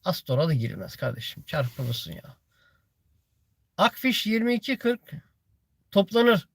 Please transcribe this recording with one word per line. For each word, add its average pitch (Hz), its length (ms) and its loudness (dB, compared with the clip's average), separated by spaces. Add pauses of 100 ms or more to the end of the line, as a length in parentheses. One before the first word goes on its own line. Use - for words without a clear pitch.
Astor'a 160 420 0
da 160 60 2
girilmez 117 420 -4
kardeşim. 120 480 -8
Çarpılırsın 123 680 -4
ya. - 260 -16 (1400)
Akfiş 220 480 0
yirmi 226 280 0
iki 240 240 -2
kırk - 360 -2 (800)
toplanır. 220 640 4